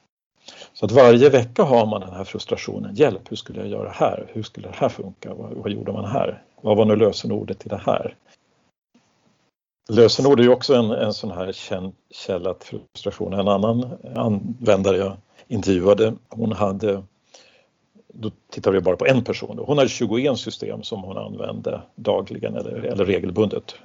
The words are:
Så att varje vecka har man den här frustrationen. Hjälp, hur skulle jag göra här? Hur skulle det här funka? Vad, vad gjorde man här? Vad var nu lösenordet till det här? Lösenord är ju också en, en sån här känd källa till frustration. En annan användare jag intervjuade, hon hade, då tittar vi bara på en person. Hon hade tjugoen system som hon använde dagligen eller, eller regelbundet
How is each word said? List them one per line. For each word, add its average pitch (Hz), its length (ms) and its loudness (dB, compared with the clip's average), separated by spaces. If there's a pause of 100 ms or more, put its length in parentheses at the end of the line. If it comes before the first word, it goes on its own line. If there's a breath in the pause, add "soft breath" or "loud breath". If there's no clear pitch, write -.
(720 loud breath)
Så - 140 -6
att 98 60 -2
varje 123 360 10
vecka 127 340 4
har 123 240 4
man 107 140 -4
den 92 120 -14
här 92 120 -8
frustrationen. 101 720 -8
Hjälp, 104 360 0
hur 110 60 -10
skulle - 240 -14
jag 101 80 -10
göra 101 220 -8
här? 110 420 -2
Hur 110 100 -8
skulle 104 260 -14
det 101 80 -14
här 135 120 0
funka? 98 460 -10
Vad, - 180 -14
vad 104 180 -8
gjorde 104 220 -6
man 101 120 -8
här? - 380 -4 (180)
Vad 107 160 2
var 110 80 6
nu 107 120 6
lösenordet 104 600 0
till - 120 -14
det 101 160 -8
här? - 280 -2 (1800 soft breath)
Lösenord 117 500 6
är 120 40 8
ju 120 60 8
också 127 240 4
en, 117 160 2
en 113 240 -2
sån - 160 -10
här 92 220 -8
känd 95 400 -10 (180)
källa 90 440 -6
till - 260 -14 (140)
frustration. 98 380 -8
En 98 160 -2
annan 113 500 0 (180)
användare 107 800 0
jag 98 200 -4 (320 soft breath)
intervjuade, 98 680 2 (140)
hon 110 240 -6
hade, 98 500 -2 (1040 soft breath)
då 110 220 -10 (200)
tittar 113 200 -2
vi 95 100 2
bara 87 160 0
på - 100 -2
en 131 180 2
person. 113 420 -8
Hon 147 120 0
hade 131 120 4
tjugoen 123 460 -2
system 107 460 -10
som 101 200 -10
hon 98 160 -12
använde 104 600 -8 (140)
dagligen 98 640 -4
eller, - 160 -10
eller 110 320 -4
regelbundet 95 680 -2 (100)